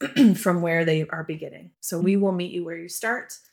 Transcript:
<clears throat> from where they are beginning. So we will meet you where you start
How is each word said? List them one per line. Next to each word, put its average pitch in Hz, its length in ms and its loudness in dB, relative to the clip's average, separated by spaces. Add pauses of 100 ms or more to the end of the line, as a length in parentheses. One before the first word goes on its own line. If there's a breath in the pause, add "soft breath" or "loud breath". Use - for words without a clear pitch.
(160)
<clears throat> 226 200 8
from 175 240 0
where 165 240 2
they 156 240 2
are 165 160 -8
beginning. 156 460 -12 (100)
So - 180 -8
we 190 180 2
will 196 160 2
meet 180 200 -4
you 175 120 -6
where 165 120 -10
you 170 120 -14
start - 500 -6 (140)